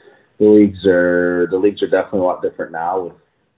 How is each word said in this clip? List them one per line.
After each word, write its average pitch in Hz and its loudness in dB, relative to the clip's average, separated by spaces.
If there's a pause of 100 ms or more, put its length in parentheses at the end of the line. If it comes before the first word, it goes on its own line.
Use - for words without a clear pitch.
(380)
the 107 2
leagues 104 4
are, 87 0
the 95 -2
leagues 98 -2
are 92 -4
definitely 95 -2
a 90 -2
lot 90 -4
different - -8
now 85 -6
with, 92 -12 (440)